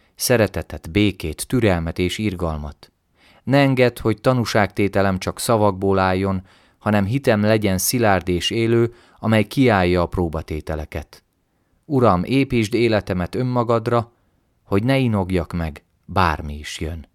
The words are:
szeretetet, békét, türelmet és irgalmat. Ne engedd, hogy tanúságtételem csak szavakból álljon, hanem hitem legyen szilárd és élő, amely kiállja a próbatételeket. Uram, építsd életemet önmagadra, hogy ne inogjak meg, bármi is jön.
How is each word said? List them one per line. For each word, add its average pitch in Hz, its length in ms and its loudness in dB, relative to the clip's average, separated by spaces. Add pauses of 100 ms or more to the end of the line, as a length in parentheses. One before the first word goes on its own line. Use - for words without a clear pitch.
(160)
szeretetet, 98 760 -2
békét, 90 560 -2
türelmet 90 520 0
és 90 180 -2
irgalmat. 82 760 -6 (520)
Ne 131 140 2
engedd, 127 440 2
hogy 110 200 -2
tanúságtételem 101 960 0
csak - 220 -6
szavakból 98 600 2
álljon, 95 460 0 (320)
hanem 104 280 0
hitem 113 360 0
legyen 104 360 2
szilárd 101 500 0
és 87 220 -2
élő, 117 440 0 (260)
amely 110 240 2
kiállja 95 580 2
a 85 60 0
próbatételeket. 80 1160 -6 (640)
Uram, 113 380 2
építsd 127 500 0
életemet 104 640 0
önmagadra, 117 760 0 (520)
hogy 101 200 -2
ne 135 140 2
inogjak 95 560 0
meg, 82 300 -6 (220)
bármi 78 520 0
is - 220 -12
jön. 80 360 -8